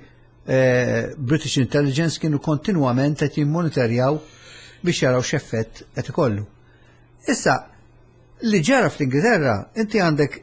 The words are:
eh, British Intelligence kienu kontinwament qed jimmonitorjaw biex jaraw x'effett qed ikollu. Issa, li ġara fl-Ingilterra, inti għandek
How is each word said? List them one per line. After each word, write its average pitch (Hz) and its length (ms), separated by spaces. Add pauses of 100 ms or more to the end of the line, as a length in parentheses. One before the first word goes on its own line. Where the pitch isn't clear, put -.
(460)
eh, 123 720
British 143 420
Intelligence 147 600
kienu 151 220
kontinwament 143 760
qed 143 180
jimmonitorjaw 143 840 (640)
biex 175 200
jaraw 127 200
x'effett - 600 (120)
qed - 140
ikollu. 107 360 (840)
Issa, 170 260 (840)
li 208 220
ġara 226 260
fl-Ingilterra, 143 880
inti 220 220
għandek 151 440